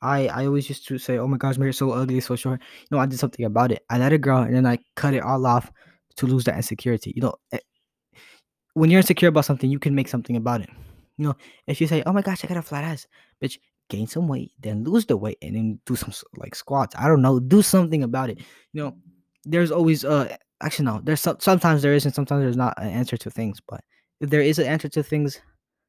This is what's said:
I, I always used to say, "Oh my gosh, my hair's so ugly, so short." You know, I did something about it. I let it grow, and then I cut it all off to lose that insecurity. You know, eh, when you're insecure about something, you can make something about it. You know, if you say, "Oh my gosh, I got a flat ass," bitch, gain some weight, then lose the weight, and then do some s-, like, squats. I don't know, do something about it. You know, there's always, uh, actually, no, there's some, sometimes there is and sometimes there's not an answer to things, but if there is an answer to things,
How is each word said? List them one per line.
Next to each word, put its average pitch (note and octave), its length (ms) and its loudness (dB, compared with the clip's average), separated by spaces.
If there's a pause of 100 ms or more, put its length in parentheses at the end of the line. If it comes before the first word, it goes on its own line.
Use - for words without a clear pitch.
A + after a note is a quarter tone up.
I, C3+ 260 0
I C3 180 -4
always C#3 220 0
used - 200 -12
to C3 100 -6
say, B2 200 -4
"Oh A#2+ 80 -2
my C3+ 100 0
gosh, C3 220 -2
my C3+ 60 2
hair's C3 140 -2
so C3+ 120 0
ugly, B2+ 300 -2
so B2+ 160 -6
short." C3 240 -4
You - 300 -20
know, D3 80 0
I C3 80 2
did C3 120 -4
something A#2 260 -4
about A2+ 280 2
it. - 180 -6
I A#2+ 80 0
let C3+ 140 4
it D#3 80 4
grow, C3 220 2
and A#2 120 0
then B2+ 120 4
I A#2+ 120 2 (180)
cut C#3 180 0
it B2+ 80 -2
all C3 240 -2
off A#2+ 240 2 (460)
to C3+ 100 -2
lose B2+ 180 2
that - 120 0
insecurity. A2 580 -4
You A#2+ 80 -4
know, F#2+ 120 0 (180)
eh, A#2+ 60 -8 (1160)
when D#3 160 6
you're F#3 100 8
insecure F3+ 280 4
about D3+ 160 4
something, C3 260 0
you C#3 80 0
can C#3 160 0
make C3+ 140 0
something A#2+ 280 -4
about A2+ 260 -2
it. - 80 -14 (480)
You D3+ 80 -2
know, C#3 100 -2 (300)
if - 140 -4
you E3 60 2
say, D#3 200 0
"Oh F#3 60 0
my G3 100 2
gosh, F#3+ 220 -4
I - 40 -6
got F3+ 80 -4
a E3+ 60 -6
flat D3 220 -8
ass," D#3+ 220 -8 (360)
bitch, C3+ 160 -6 (320)
gain G#2+ 160 -6
some E3 220 -4
weight, C3 320 -6
then G#2+ 240 -6
lose G#3 220 -6
the A#2 100 0
weight, G#2 260 -6
and F#2+ 120 -10
then A2 320 -4
do B2 100 -4
some - 140 -8
s-, - 140 -16 (120)
like, - 180 -16
squats. C3+ 440 -4
I B2+ 100 -2
don't D3+ 140 6
know, B2+ 180 4
do E3 220 6
something D#3+ 400 2
about C3 280 -4
it. - 80 -12 (340)
You D3+ 120 -10
know, C3+ 120 -12 (480)
there's E3 260 2
always, D#3+ 340 2
uh, C#3 300 0 (280)
actually, D3+ 240 -2
no, A2 180 -2
there's D3+ 160 0
some, - 200 -2
sometimes E3 420 4
there C#3+ 120 4
is D3 120 2
and C3+ 80 -2
sometimes C#3 280 0
there's B2 140 0
not B2+ 220 0
an G#2+ 100 -6
answer A#2+ 300 -4
to A2 120 -10
things, A2 360 -8
but - 160 -14 (380)
if C#3+ 100 -4
there D3+ 120 4
is D3+ 160 2
an D3 80 2
answer D3+ 240 -2
to D3+ 120 -2
things, D3 380 -2 (480)